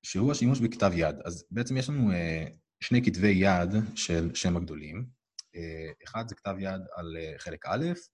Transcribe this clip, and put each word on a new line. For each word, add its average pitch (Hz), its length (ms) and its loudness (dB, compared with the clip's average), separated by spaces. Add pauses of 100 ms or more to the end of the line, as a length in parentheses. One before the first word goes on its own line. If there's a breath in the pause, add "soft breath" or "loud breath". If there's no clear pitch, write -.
שהוא 117 300 2
השימוש 127 280 4
בכתב 113 340 2
יד. 80 300 2
אז 85 260 -8
בעצם 123 260 -2
יש 127 120 -2
לנו, 131 240 4
אה, 82 340 0 (340)
שני 123 220 4
כתבי 95 260 4
יד 92 420 6 (240)
של 82 400 0
שם 87 220 0
הגדולים. 82 500 -6 (500)
אה, 80 340 -8 (140)
אחד 113 240 -8
זה 98 60 -12
כתב 98 240 -6
יד 95 220 -4 (160)
על, 82 240 -8
אה, 80 180 -8
חלק - 280 -12
א' 127 180 -2 (300)